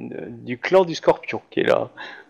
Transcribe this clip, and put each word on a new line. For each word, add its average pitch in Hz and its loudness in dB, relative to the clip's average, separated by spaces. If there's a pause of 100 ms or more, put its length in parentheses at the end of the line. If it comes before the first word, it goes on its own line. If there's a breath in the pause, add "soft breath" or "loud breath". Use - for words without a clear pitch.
(300)
du 117 -10
clan 190 4
du 165 -6
Scorpion - 0 (100)
qui - -2
est - 4
là. - 2 (400 loud breath)